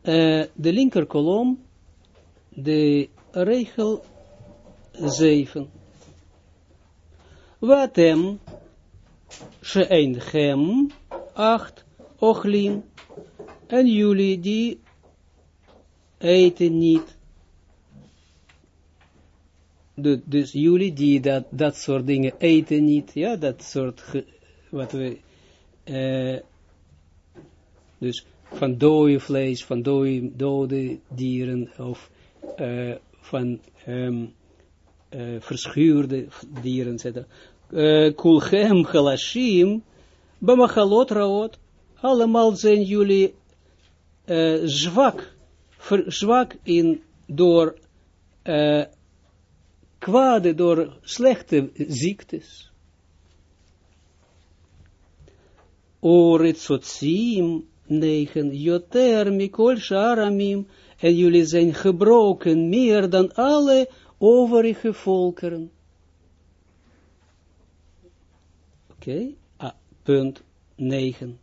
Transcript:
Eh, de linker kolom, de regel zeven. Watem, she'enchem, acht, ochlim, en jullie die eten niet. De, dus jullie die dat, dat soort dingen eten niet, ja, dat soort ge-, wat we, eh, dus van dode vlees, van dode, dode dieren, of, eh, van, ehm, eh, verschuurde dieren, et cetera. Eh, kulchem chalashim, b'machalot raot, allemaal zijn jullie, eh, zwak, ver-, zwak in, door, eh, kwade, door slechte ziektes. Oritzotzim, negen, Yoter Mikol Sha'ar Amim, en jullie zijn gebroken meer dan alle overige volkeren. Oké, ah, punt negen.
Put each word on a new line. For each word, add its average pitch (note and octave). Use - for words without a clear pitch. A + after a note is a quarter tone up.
Eh, D#3+
de D#3+
linker A3
kolom, G#3
de D3
regel G#3+
zeven. D3
Watem, G3+
she'enchem, D#3
acht, -
ochlim, G3+
en B3+
jullie G3+
die A3
eten F3
niet. E3
De, C#3+
dus C#3+
jullie F3
die C#3+
dat, C3+
dat C#3+
soort C3+
dingen C3+
eten D#3
niet, D3
ja, G3+
dat D3
soort B2+
ge-, -
wat C3+
we, C3
eh, C3
dus B2
van C3
dode D3
vlees, C3+
van B2
dode, C3+
dode C3+
dieren, B2+
of, B2
eh, B2
van, B2
ehm, B2
eh, A#2+
verschuurde C3+
dieren, B2+
et A#2
cetera. B2
Eh, D3+
kulchem F3+
chalashim, F#3+
b'machalot A3+
raot, G#3
allemaal A3+
zijn G#3
jullie, G3
eh, D#3+
zwak, E3+
ver-, -
zwak A#3+
in, E3
door, E3+
eh, D3
kwade, A3
door E3
slechte E3
ziektes. D3+
Oritzotzim, E3
negen, D3+
Yoter G3+
Mikol G3
Sha'ar A3
Amim, G3+
en E3+
jullie E3+
zijn E3
gebroken F#3+
meer G#3
dan F#3
alle C4+
overige A3+
volkeren. F3+
Oké, G#3+
ah, -
punt C#3
negen. C3